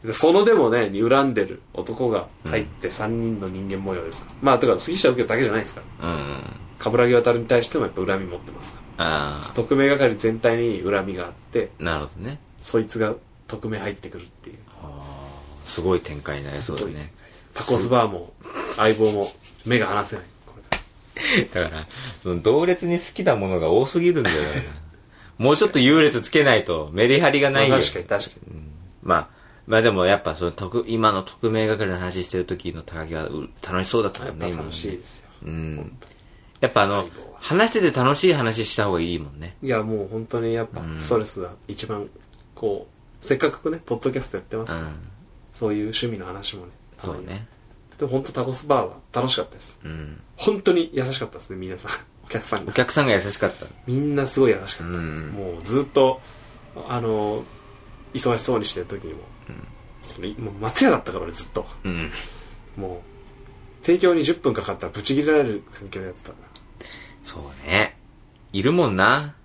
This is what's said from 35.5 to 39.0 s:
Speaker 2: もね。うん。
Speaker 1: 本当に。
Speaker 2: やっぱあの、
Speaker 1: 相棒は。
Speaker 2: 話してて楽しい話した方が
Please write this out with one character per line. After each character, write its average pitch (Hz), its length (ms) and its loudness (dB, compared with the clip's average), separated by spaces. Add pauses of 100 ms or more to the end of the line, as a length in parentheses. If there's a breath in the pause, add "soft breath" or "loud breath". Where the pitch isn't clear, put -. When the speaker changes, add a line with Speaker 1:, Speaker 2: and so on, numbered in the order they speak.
Speaker 2:
も 80 60 -6
ね。 80 100 -6
う 78 40 -6
ん。 76 40 -8
Speaker 1:
本 76 240 -12
当 - 80 -20
に。 - 60 -20 (460 soft breath)
Speaker 2:
や 110 80 2
っ - 40 -2
ぱ 107 100 6
あ 98 40 6
の、 101 80 0
Speaker 1:
相 95 100 0
棒 - 280 -16
は。 - 80 -20
Speaker 2:
話 208 300 2
し - 40 -8
て 185 160 4
て 131 80 0
楽 131 180 4
し 185 140 4
い - 20 4
話 113 320 0
し - 120 -2
た 104 100 2
方 98 60 0
が 85 80 2